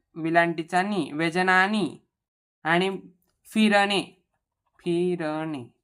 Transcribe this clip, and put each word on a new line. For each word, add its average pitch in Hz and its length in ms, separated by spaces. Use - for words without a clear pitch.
विलांटीचा 165 680
नि, 196 300
व्यजनानी. 185 840
आणि 180 360
फिरणे. 202 800
फिरणे. 160 920